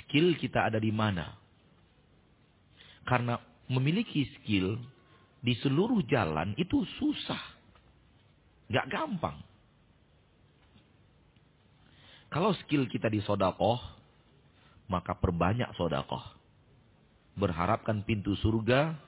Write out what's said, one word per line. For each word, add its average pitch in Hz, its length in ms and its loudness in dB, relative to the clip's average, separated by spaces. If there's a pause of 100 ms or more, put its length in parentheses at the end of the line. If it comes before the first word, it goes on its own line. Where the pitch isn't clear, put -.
Skill 156 360 2
kita 110 320 0
ada 110 120 0
di 110 80 2
mana. 104 480 -2 (1700)
Karena 120 320 0 (280)
memiliki 143 600 0 (120)
skill 101 400 0 (600)
di 120 180 0
seluruh 175 460 2
jalan 98 560 0
itu 262 240 0 (160)
susah. - 420 -4 (1300)
Nggak 120 220 2
gampang. 175 440 -4 (3000)
Kalau 185 320 2
skill 139 240 2
kita 110 240 0
di 107 160 2
sodakoh, 101 560 2 (1040)
maka 90 320 -2
perbanyak 90 560 0
sodakoh. 78 480 -2 (1120)
Berharapkan 98 720 0
pintu 98 320 0
surga, 117 560 2 (140)